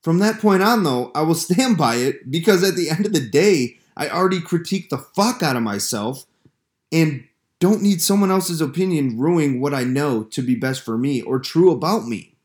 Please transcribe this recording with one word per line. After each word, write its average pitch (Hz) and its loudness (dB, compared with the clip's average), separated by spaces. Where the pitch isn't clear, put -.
From 165 0
that 214 0
point 196 4
on, 220 2
though, 123 -2
I 151 -2
will 160 2
stand 190 0
by 123 2
it 127 -4
because 175 4
at 185 0
the 170 -2
end 170 -2
of 220 -2
the 160 2
day, 139 2
I 147 -6
already 185 0
critiqued 175 -4
the 139 -4
fuck 208 -2
out 139 0
of 120 0
myself 110 -6
and 156 0
don't 196 2
need 196 2
someone 196 2
else's 180 -2
opinion 147 -2
ruining 147 0
what 139 -2
I 131 -2
know 127 -2
to - -8
be 123 0
best 131 -4
for 113 -4
me 131 -2
or 131 -4
true 170 4
about 160 0
me. 107 -10